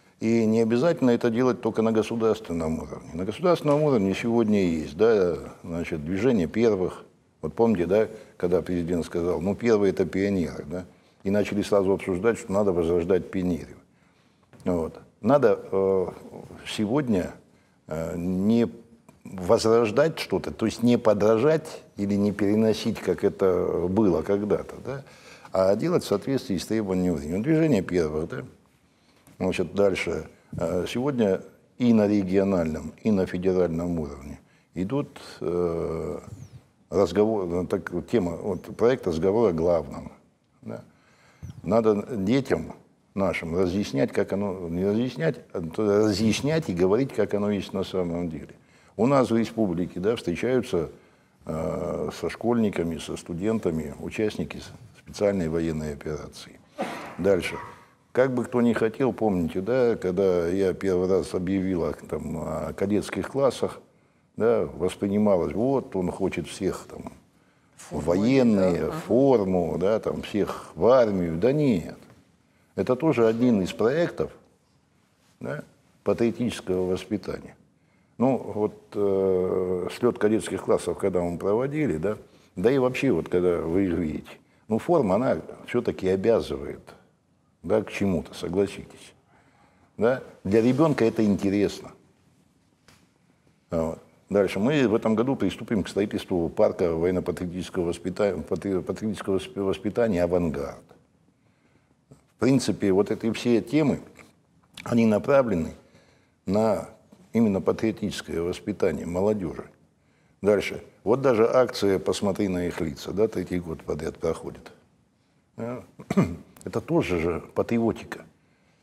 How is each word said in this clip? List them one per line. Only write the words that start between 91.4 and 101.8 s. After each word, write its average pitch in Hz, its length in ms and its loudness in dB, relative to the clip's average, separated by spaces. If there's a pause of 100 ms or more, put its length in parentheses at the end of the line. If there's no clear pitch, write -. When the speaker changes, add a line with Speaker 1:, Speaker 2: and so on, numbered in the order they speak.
Speaker 1:
Вот. 82 280 -2 (300)
Дальше. 98 300 2
Мы 131 280 4
в 98 60 2
этом 113 220 2
году 127 200 2
приступим 107 480 -2
к - 60 -10
строительству 95 600 -2
парка 85 440 2
военно-патриотического 87 920 -2
воспита-, 90 520 -2 (100)
патри-, 95 360 -2
патриотического 98 560 -4
восп-, - 180 -12
воспитания 98 640 0
«Авангард». 85 600 0 (1300)